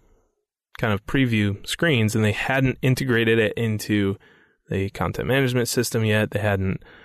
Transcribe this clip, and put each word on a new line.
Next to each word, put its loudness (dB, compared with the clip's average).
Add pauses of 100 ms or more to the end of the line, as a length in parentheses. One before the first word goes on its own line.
(760)
kind 0
of -4
preview 0
screens, 0
and 2
they 2
hadn't 0
integrated 2
it 2
into 0 (520)
the -2
content -4
management 0
system -2
yet. 0
They -4
hadn't -2 (240)